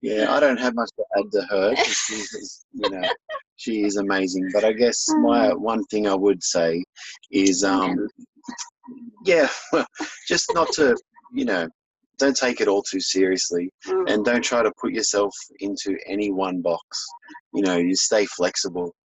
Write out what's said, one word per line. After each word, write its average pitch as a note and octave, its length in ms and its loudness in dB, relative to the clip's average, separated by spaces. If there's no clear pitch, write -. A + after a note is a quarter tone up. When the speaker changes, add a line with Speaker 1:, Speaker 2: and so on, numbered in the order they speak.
Speaker 1:
Yeah, G#2+ 320 0
I C#3 60 4
don't C#3 180 4
have B2 160 -2
much A#2 220 -2
to G#2+ 80 -4
add G2+ 140 -2
to G2+ 180 2
her G2+ 240 2
'cause - 120 2
she A2 80 -6
is, - 580 -12
you - 160 -4
know, F2+ 180 -4
she A2 260 -4
is G2+ 160 0
amazing. F#2+ 560 0
But G#2 100 2
I A2 80 6
guess A#2+ 340 0
my A#2 300 4
Speaker 2:
Mm. - 100 -2
Speaker 1:
one G#2 300 -2
thing G#2+ 180 0
I G2 60 2
would F#2+ 280 2
say E2+ 400 0
is, F#2+ 340 2
um, F#2+ 260 2
Speaker 2:
Amen. F2+ 180 -2
Speaker 1:
yeah, E3 220 6
<laughs> D3 140 2
just - 280 0
not E3 180 2
to, D3 240 4
you C3 100 -2
know, F2+ 240 -2
don't C3+ 200 2
take B2 260 0
it G#2 60 2
all G2+ 140 2
too - 180 -4
seriously F#2 680 0
Speaker 2:
Mm. F3+ 240 0
Speaker 1:
and G#2+ 140 2
don't A#2+ 180 2
try A#2+ 200 0
to A2 180 2
put A#2+ 140 -4
yourself G2+ 400 0
into G2 360 -4
any G2+ 240 -2
one F#2 320 -2
box. - 440 -4
You F2+ 100 -2
know, F#2 140 2
you F2 180 2
stay G#2 300 2
flexible. F2+ 720 -4